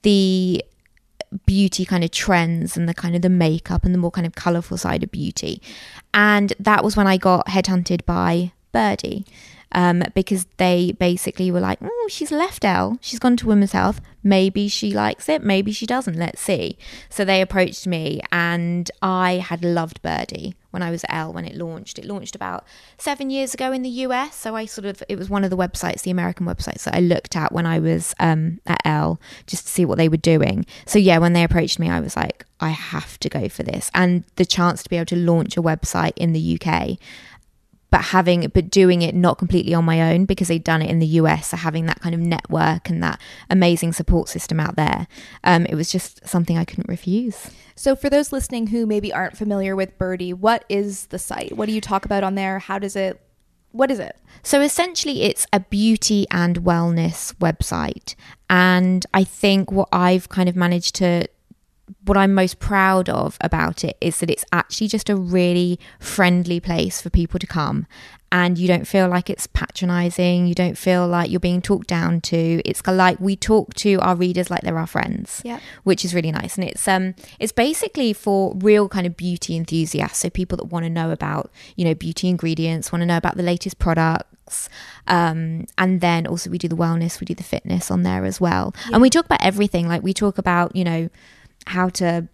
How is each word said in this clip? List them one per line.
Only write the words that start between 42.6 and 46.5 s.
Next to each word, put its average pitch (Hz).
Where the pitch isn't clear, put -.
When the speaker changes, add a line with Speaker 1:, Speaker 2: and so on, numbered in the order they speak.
Speaker 1:
and 165
that -
amazing 175
support -
system 165
out -
there, -
um, 170
it -
was 160
just -
something 170